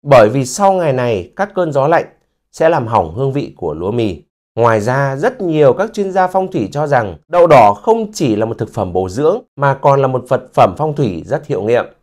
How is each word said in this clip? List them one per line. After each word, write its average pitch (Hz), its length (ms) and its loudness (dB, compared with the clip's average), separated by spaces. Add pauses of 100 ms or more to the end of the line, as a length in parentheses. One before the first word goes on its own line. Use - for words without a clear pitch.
Bởi 123 260 8
vì 131 160 -2
sau 196 280 0
ngày 175 200 0
này, 120 420 -4
các 202 200 -6
cơn 175 160 -2
gió 139 160 0
lạnh 160 180 0 (460)
sẽ - 180 0
làm 143 180 -2
hỏng 95 280 -2
hương 135 160 -2
vị 131 260 -6
của 78 160 -6
lúa 85 180 -4
mì. 110 300 -4 (340)
Ngoài 113 260 2
ra, 135 340 -2
rất 170 260 -4
nhiều 165 320 2
các 196 200 -4
chuyên 196 180 -6
gia 185 160 0
phong 190 240 -4
thủy 123 200 -6
cho 143 160 -4
rằng 113 280 -2 (120)
đậu 175 200 2
đỏ 120 260 6
không 220 400 -2
chỉ 131 220 -2
là 107 100 -2
một 113 120 -8
thực 107 160 -8
phẩm 95 200 -6
bổ 92 160 -2
dưỡng 156 320 0 (140)
mà 139 180 0
còn 139 280 2
là 135 60 0
một 127 200 -4
vật 123 140 0 (120)
phẩm 107 240 2
phong 151 180 -4
thủy 104 300 -4
rất 147 200 -6
hiệu 110 160 -6
nghiệm. 110 240 -2 (180)